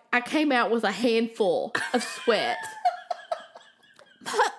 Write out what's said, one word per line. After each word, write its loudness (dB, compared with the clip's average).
I 2
came 2
out 4
with 2
a 2
handful 0
of 0
sweat. 0
<laughs> -10
My 2